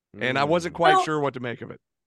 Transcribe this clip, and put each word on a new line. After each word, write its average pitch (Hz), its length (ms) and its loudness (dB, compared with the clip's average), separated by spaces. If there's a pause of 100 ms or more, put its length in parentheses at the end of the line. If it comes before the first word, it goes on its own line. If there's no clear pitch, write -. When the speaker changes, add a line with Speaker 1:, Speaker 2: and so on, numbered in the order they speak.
(180)
Speaker 1:
And 127 200 -2
I 139 60 2
wasn't 165 300 0
Speaker 2:
Mm. - 20 -12
Speaker 1:
quite 165 180 4
Speaker 3:
Well, - 100 4
Speaker 1:
sure 156 160 -2
what 143 140 -2
to 131 60 -10
make 120 220 -8
of 113 80 -12
it. - 100 -20 (260)